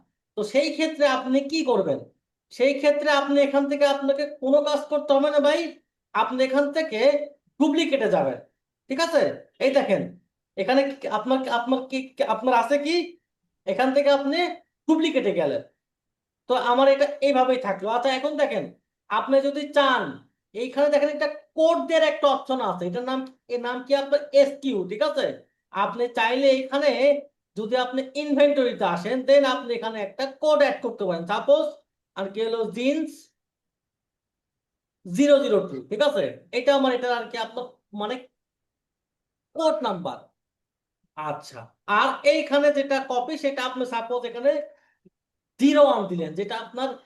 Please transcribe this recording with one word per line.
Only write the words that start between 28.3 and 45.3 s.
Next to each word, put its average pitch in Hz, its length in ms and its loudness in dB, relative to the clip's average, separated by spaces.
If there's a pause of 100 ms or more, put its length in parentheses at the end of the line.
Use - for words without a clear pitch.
আসেন, 180 400 -2
then 277 200 6
আপনি 254 280 -2
এখানে 220 260 -6
একটা 202 240 -8 (160)
কোড 302 220 4
অ্যাড 262 200 2
করতে 220 240 -6
পারেন। 170 220 -4
সাপোজ 269 380 2 (520)
আর 196 120 -6
কি 202 120 -12
হলো 226 180 -2 (120)
জিন্স 277 380 -2 (2000)
জিরো 269 340 4
জিরো 220 240 2
টু, 143 120 -10 (120)
ঠিক 214 140 -4
আছে? 285 220 0 (280)
এটা 254 240 0
আমার, 262 180 2
এটা 247 220 -4
আর 226 120 -6
কি 226 100 -12
আপনার 233 280 -8 (280)
মানে 208 220 -6 (1400)
কোড 311 260 0
নাম্বার। 165 360 -6 (1000)
আচ্ছা, 147 420 -10 (320)
আর 226 180 2 (160)
এইখানে 285 460 4
যেটা 277 260 0 (100)
কপি, 254 300 -4
সেটা 269 280 -4
আপনি 254 200 -6
সাপোজ 240 400 -6
এখানে 240 260 0 (1080)